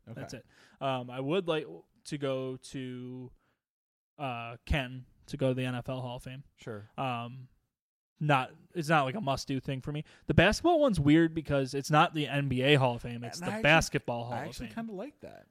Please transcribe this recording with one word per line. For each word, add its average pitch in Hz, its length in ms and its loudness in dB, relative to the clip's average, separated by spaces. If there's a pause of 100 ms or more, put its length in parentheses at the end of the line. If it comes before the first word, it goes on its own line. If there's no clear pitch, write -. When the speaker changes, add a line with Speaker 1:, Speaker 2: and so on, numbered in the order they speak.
Speaker 1:
Okay. 120 120 -12
Speaker 2:
That's - 140 -12
it. 113 100 -18 (340)
Um, 131 300 -4
I 127 100 -10
would 165 300 -2
like 156 180 -2 (380)
to 151 120 -8
go 131 380 -4 (160)
to, 127 580 -12 (880)
uh, 120 380 -8 (100)
Canton 131 400 -4 (200)
to - 100 -10
go 135 140 2
to 131 40 2
the 127 120 -2
N 127 100 -4
F 120 140 -8
L 131 100 -6
Hall 123 160 -8
of 127 80 -14
Fame. 131 200 -16 (120)
Speaker 1:
Sure. 107 420 -14
Speaker 2:
Um, 123 520 -6 (720)
not, 143 300 2 (220)
it's 156 140 -4
not, 156 160 4
like, 131 120 -2
a 220 60 -6
must-do 135 380 -2
thing 131 220 -6
for 151 100 -8
me. 151 140 -6 (220)
The 151 60 0
basketball 214 460 6
one's 220 220 4
weird 160 340 6
because 139 380 -2
it's 139 180 -4
not 156 220 6
the 151 160 -2
N 143 180 -2
B 127 140 0
A 143 140 8
Hall 127 200 4
of 120 60 -10
Fame. 120 240 -10
It's - 140 -10
Speaker 1:
And 175 80 -8
Speaker 2:
the - 40 -4
Speaker 1:
I - 40 -6
actually, 220 80 -6
Speaker 2:
Basketball 143 600 2
Hall 120 100 -8
Speaker 1:
I 123 100 -6
Speaker 2:
of 165 40 -10
Speaker 1:
actually - 200 -12
Speaker 2:
Fame. 214 80 -16
Speaker 1:
kinda 226 180 -10
like 220 260 -12
that. - 320 -20